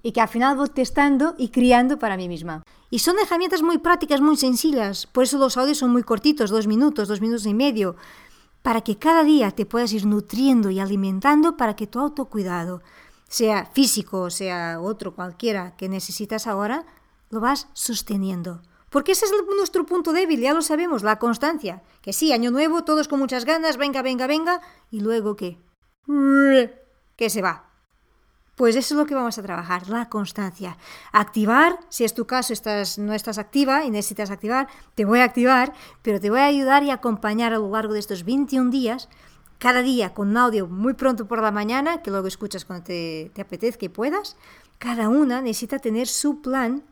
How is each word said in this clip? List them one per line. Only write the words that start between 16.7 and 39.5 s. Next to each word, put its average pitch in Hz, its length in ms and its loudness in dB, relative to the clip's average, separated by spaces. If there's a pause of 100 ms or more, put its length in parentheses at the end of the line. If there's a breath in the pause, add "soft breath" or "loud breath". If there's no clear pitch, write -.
lo 220 100 -6
vas 254 340 0
sosteniendo. 190 880 -6 (280 soft breath)
Porque 294 220 0
ese 381 140 2
es 392 60 0
el, 392 260 0
nuestro 370 280 0
punto 330 280 -2
débil, 330 260 2
ya 262 140 2
lo 330 80 0
sabemos, 302 420 -2
la 214 140 0
constancia. 233 640 -2 (200 soft breath)
Que 196 120 -8
sí, 320 180 2
año 240 200 2
nuevo, 320 320 0
todos 302 240 0
con 285 120 -2
muchas 254 240 -2
ganas, 311 340 0
venga, 269 260 -2
venga, 254 240 -2
venga, 330 340 0 (300 loud breath)
¿y 220 80 -6
luego 214 360 -2
qué? 175 240 -10 (480)
Que 277 1200 2
se 208 120 -4
va. 175 280 -4 (840)
Pues 233 200 4
eso 269 180 -2
es 294 60 2
lo 294 80 2
que 285 80 -4
vamos 233 240 -2
a - 20 -10
trabajar, 180 480 -6
la 233 200 -4
constancia. 190 680 -6 (340 loud breath)
Activar, 226 680 4 (100)
si - 140 -4
es 220 100 0
tu 233 140 -6
caso, 247 260 -4
estás, 208 460 -4
no 208 140 -4
estás 214 260 -6
activa 277 440 0
y 269 60 -4
necesitas 208 400 -4
activar, 226 380 -4 (260 loud breath)
te 208 120 0
voy 233 160 4
a - 20 6
activar, 254 500 2 (300 loud breath)
pero 202 160 -2
te 202 100 -2
voy 247 120 2
a 285 40 6
ayudar 285 380 4
y 285 80 0
acompañar 226 600 -2
a 226 60 0
lo 202 140 -4
largo 214 220 -4
de 214 60 -2
estos 196 240 -8
veintiún 262 460 0
días, 247 400 -2 (480 soft breath)